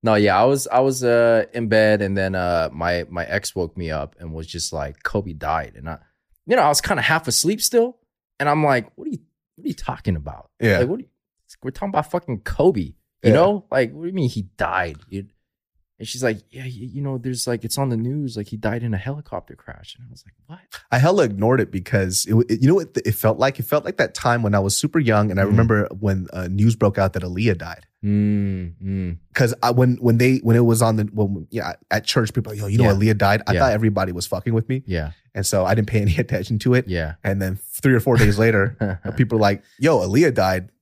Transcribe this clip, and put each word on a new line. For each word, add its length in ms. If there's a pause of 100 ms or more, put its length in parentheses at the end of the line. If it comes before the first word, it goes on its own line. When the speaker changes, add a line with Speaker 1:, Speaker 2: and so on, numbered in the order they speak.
Speaker 1:
no, 120
yeah, 260
I 40
was, 240
I 120
was, 220
uh, 500
in 160
bed, 340
and 140
then, 180
uh, 380
my, 380
my 140
ex 300
woke 220
me 140
up 280
and 140
was 140
just 260
like, 300
"Kobe 300
died." 440
And 120
I, 100 (480)
you 80
know, 80
I 60
was 120
kinda 220
half 240
asleep 340
still. 380 (400)
And 100
I'm 140
like, 320
"What 140
are 20
you, 80 (380)
what 80
are 40
you 60
talking 400
about?" 360 (100)
Speaker 2:
Yeah. 180
Speaker 1:
Like, 100
what 120
are 20
you, 60 (560)
we're 80
talking 160
about 240
fucking 300
Kobe, 380
you 140 (300)
Speaker 2:
Yeah. 80
Speaker 1:
know? 400
Like, 200
what 100
do 60
you 60
mean 160
he 120 (140)
died? 420 (100)
You, 180 (720)
and 80
she's 160
like, 160 (120)
"Yeah, 140
you, 220
you 160
know, 160
there's, 300
like, 160
it's 120
on 120
the 80
news, 400
like, 100
he 100
died 280
in 100
a 40
helicopter 580
crash." 400
And 100
I 60
was 120
like, 100 (120)
"What?" 140 (320)
Speaker 2:
I 80
hella 240
ignored 360
it 120
because 540
it, 100 (120)
it, 140
you 60
know 80
what 280
it 120
felt 240
like? 180
It 60
felt 200
like 120
that 180
time 300
when 100
I 60
was 180
super 220
young, 320
and 80
I 20
Speaker 1:
Mm. 60
Speaker 2:
remember 400 (100)
when, 340
uh, 140
news 300
broke 220
out 160
that 100
Aaliyah 340
died. 260 (200)
Speaker 1:
Mm, 760
mm. 360 (180)
Speaker 2:
'Cause 260
I, 120
when, 240
when 220
they, 180
when 180
it 100
was 180
on 120
the, 180
when, 380
yeah, 220 (180)
at 140
church, 280
people 180
were 40
like, 80
"Yo, 60
you 100
know 60
Speaker 1:
Yeah. 80 (220)
Speaker 2:
Aaliyah 40
died?" 300
I 60
Speaker 1:
Yeah. 60
Speaker 2:
thought 120
everybody 400
was 160
fucking 260
with 140
me. 180
Speaker 1:
Yeah. 240 (240)
Speaker 2:
And 100
so 200
I 100
didn't 140
pay 120
any 160
<laughs> 20
attention 420
to 140
it. 120
Speaker 1:
Yeah. 280 (100)
Speaker 2:
And 180
then 140
three 380
or 40
four 180
days 220
later, 720
Speaker 1:
<laughs> 80
Speaker 2:
people 220
are 20
like, 240 (160)
"Yo, 180
Aaliyah 340
died." 380 (120)